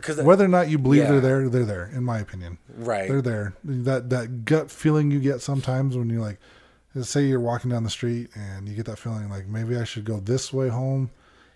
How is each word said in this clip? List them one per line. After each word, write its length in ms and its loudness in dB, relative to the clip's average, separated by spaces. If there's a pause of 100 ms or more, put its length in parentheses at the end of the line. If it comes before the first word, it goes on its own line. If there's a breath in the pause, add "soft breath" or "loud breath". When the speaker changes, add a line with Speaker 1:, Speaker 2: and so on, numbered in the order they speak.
Speaker 1:
'cause 140 -6
the 80 0
Speaker 2:
Whether 200 8
or 40 6
not 200 4
you 100 2
believe 260 6
they're 100 4
Speaker 1:
Yeah. 60 6
Speaker 2:
there, 280 4
they're 160 2
there, 280 -4
in 120 -4
my 140 -2
opinion. 400 -10 (180)
Speaker 1:
Right. 320 -2
Speaker 2:
They're 140 0
there. 320 -2 (100)
That, 460 -2
that 340 -4
gut 260 2
feeling 400 2
you 100 2
get 200 0
sometimes 560 -2
when 140 -2
you're, 100 -2
like, 180 -6 (640 soft breath)
say 240 0
you're 140 2
walking 300 -2
down 120 0
the 80 -2
street 440 -4
and 340 -12
you 60 -10
get 120 -6
that 120 -10
feeling, 300 -6
like, 200 -8
"Maybe 280 -4
I 80 -2
should 200 -8
go 160 -4
this 320 -2
way 160 0
home 420 -2 (460 soft breath)